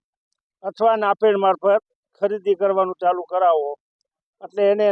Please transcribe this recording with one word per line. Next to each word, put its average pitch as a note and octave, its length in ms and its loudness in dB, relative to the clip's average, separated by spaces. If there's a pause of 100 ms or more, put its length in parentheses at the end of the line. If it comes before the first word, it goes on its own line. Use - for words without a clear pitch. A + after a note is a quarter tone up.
(640)
અથવા A3 400 0
નાફેડ G3+ 400 2
મારફત G3 400 0 (380)
ખરીદી G3 400 -2
કરવાનું F#3+ 420 -2
ચાલુ F3+ 280 0
કરાવો. E3+ 380 0 (760)
એટલે G3 260 -4
એને G#3 200 0